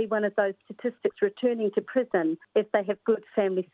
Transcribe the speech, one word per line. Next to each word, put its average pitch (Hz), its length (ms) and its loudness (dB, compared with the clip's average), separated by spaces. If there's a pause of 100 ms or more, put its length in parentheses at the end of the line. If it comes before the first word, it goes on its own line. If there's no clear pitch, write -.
be 226 120 2
one 214 160 0
of 202 120 -6
those 196 140 0 (100)
statistics - 600 -4
returning 226 500 -2
to 202 60 -2 (100)
prison 180 420 0 (280)
if 208 140 -4
they 208 120 2
have 202 120 -4 (100)
good 214 140 0 (140)
family 190 360 0